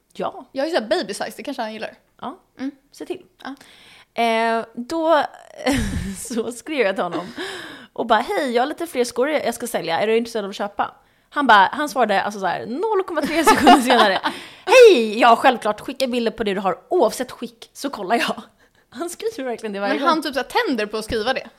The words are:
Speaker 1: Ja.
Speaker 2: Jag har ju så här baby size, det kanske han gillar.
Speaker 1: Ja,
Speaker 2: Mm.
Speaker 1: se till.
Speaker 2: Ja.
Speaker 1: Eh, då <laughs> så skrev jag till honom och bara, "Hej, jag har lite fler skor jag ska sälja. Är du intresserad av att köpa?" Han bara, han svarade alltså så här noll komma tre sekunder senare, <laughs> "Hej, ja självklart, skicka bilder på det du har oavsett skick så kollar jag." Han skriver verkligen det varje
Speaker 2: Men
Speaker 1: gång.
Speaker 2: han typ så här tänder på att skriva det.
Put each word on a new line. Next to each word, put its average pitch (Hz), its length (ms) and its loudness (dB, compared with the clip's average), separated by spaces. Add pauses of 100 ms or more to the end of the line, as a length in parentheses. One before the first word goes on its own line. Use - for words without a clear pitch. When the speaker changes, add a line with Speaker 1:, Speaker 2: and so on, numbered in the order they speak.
(120)
Speaker 1:
Ja. 277 400 -8
Speaker 2:
Jag 269 100 -4
har 311 60 -2
ju 330 80 -4
så 262 60 2
här 214 60 -10
baby 262 260 -2
size, 214 220 -8
det 226 60 -14
kanske 262 200 -8
han 220 100 -8
gillar. 220 220 -12 (260)
Speaker 1:
Ja, 269 180 -12 (200)
Speaker 2:
Mm. 269 120 -8 (220)
Speaker 1:
se 302 140 -16
till. - 160 -10 (200)
Speaker 2:
Ja. 269 120 -12 (680)
Speaker 1:
Eh, 226 420 0 (100)
då 311 500 0 (480)
<laughs> 196 460 -4 (100)
så 226 240 -6
skrev 262 340 -2
jag 196 100 0
till 220 80 -2
honom 175 220 -6 (680)
och 247 140 -6
bara, 220 140 4
"Hej, 302 320 -2
jag 240 100 2
har 269 40 0
lite 320 200 -6
fler 247 180 -2
skor 240 260 -2
jag 277 240 -2
ska - 120 -10
sälja. 165 340 -2
Är 202 60 0
du 220 100 2
intresserad 233 280 -4
av 196 60 -8
att 208 60 -14
köpa?" - 380 -6 (360)
Han 285 160 -2
bara, 208 260 8
han 294 160 -4
svarade 208 340 2
alltså 202 180 -6
så 185 60 -2
här 151 200 -2
noll 381 400 -2
komma 320 160 -4
tre 311 220 0
sekunder 349 360 6
senare, 226 400 2 (220)
<laughs> - 220 -20
"Hej, 349 560 8
ja 233 160 8
självklart, 220 440 2
skicka 269 260 -4
bilder 233 260 -2
på 220 120 -6
det 196 100 -2
du 185 60 -4
har 190 180 -2 (100)
oavsett 269 440 0
skick - 400 -16
så - 180 -8
kollar 208 260 -2
jag." - 260 -2 (520)
Han 339 160 -8
skriver 427 340 -8
verkligen 226 280 -8
det 196 80 -6
varje 208 140 -2
Speaker 2:
Men 285 60 -4
Speaker 1:
gång. 311 80 0
Speaker 2:
han 320 140 0
typ - 120 -6
så 269 60 -2
här 427 260 -2
tänder 220 200 -2
på 214 100 -8
att 214 80 -6
skriva 233 280 -2
det. - 160 -6 (100)